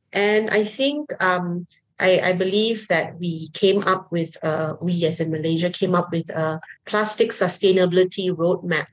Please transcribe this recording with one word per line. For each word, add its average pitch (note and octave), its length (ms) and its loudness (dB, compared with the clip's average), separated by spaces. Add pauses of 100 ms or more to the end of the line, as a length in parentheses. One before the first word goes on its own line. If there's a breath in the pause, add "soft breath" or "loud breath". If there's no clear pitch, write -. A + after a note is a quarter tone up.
(120)
And G#3 380 2
I G#3+ 140 2
think, C#4+ 460 -4 (120)
um, F3 440 -2 (320 soft breath)
I, F#3 220 4
I F3+ 120 0
believe G#3 560 0
that E3 320 -2
we D#3+ 300 -6
came G3 320 2
up - 280 -2
with, E3 320 -2
uh, D#3 380 -2
we F3 240 0
as D#3+ 160 0
in D#3+ 100 -2
Malaysia E3 400 0
came F3+ 240 0
up F3 160 0
with E3 200 -2
a D#3+ 300 -2 (240 loud breath)
plastic G#3+ 460 0
sustainability F#3 1040 2
roadmap, E3+ 580 0